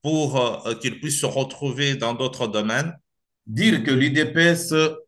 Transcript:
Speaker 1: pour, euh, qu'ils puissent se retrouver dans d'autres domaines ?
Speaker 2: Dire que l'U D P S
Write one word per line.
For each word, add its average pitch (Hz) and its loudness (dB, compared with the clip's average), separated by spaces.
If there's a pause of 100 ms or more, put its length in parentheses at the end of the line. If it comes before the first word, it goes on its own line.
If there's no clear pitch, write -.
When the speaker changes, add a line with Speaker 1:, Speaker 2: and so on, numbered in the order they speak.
Speaker 1:
pour, 135 0
euh, 117 -2
qu'ils - -6
puissent 147 -4
se 143 0
retrouver 135 -2
dans 117 -2
d'autres 127 -4
domaines ? 110 -2 (540)
Speaker 2:
Dire 151 2
que 123 0
l'U 135 4
D 151 2
P 160 0
S 170 4 (340)